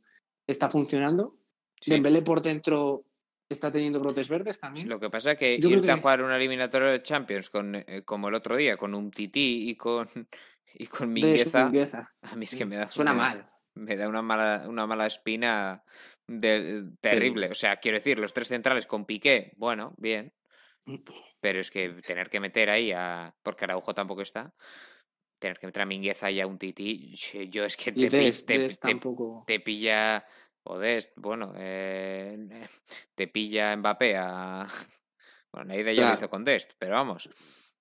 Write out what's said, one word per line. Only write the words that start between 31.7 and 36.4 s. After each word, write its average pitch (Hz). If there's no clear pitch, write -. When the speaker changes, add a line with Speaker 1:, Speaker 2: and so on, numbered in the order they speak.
Speaker 2:
<laughs> -
te 95
pilla 107
Mbappé 104
a, 92
<laughs> -
bueno, -
Neida 107
ya 120
lo 120
Speaker 1:
Claro. 110
Speaker 2:
hizo 104
con 98